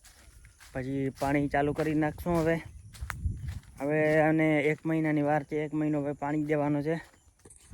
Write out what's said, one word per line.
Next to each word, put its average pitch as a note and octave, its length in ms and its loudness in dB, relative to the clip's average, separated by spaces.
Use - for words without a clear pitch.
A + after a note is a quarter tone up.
પછી C3+ 380 -4
પાણી C#3+ 320 0
ચાલુ D3 220 2
કરી D#3 280 0
નાખશું. D#3+ 360 -2
હવે, D#3+ 180 2
હવે D3 180 0
અને D#3+ 200 4
એક D#3 140 -2
મહિનાની D#3 440 2
વાર D3+ 160 2
છે, D3+ 200 -6
એક D3 80 -8
મહિનો D3+ 280 0
હવે C#3+ 140 -4
પાણી D3 360 -4
દેવાનો D3 320 0
છે. D#3+ 140 -2